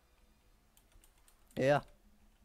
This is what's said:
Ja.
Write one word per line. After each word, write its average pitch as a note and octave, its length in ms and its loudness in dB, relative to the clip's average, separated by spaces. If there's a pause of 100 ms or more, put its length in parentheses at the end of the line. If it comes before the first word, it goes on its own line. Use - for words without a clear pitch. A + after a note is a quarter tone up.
(1600)
Ja. C3+ 240 0 (640)